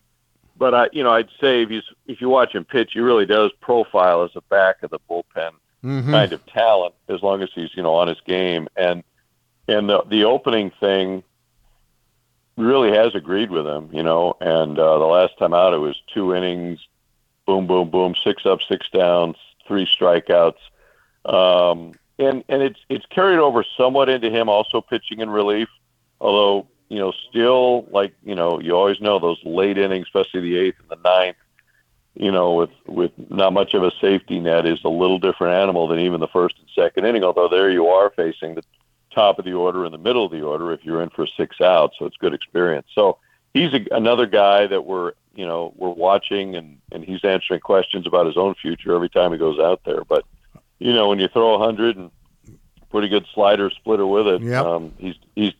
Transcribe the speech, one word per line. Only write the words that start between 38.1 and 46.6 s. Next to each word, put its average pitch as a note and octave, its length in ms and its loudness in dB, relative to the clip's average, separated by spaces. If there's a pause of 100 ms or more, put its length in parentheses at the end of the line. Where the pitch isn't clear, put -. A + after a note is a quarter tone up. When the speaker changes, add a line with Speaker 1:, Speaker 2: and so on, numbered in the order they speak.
Speaker 1:
facing E2 400 -6
the D#2+ 80 -12 (500)
top G2+ 240 4
of F#2+ 80 -10
the F#2 80 -8
order F2+ 320 -2
and E2 80 -10
the D#2+ 60 -16
middle A2+ 260 -2
of F2 60 -6
the D#2+ 100 -10
order D#2 300 -6
if D#2 120 -10
you're E2 200 -4
in E2 80 -8
for D#2 160 -6
six - 340 -6
outs, F2 380 2
so D#2 60 -10
it's - 120 -12
good F2 160 -4
experience. E2+ 640 -4
So G2+ 240 2 (340)
he's D3 200 0
a, A#2 180 -2
another A#2+ 340 0
guy G2+ 400 4
that F#2+ 200 -4
we're, F2+ 260 -6 (240)
you G2 100 -10
know, E2+ 300 -8
we're F#2 140 -6
watching, F#2+ 640 0
and, D#2 240 -14 (120)